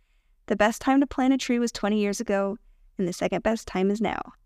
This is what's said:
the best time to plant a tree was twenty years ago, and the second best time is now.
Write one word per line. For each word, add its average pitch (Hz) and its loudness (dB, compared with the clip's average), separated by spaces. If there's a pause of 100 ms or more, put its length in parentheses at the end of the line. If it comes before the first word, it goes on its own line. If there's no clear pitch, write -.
(480)
the 214 0
best 208 2
time 269 4
to 277 2
plant 262 2
a 269 2
tree 240 0
was 240 0
twenty 208 0
years 202 0
ago, 196 -2 (400)
and 190 0
the 180 -4
second 185 -2
best 220 -2
time 190 0
is 220 -2
now. - -4 (120)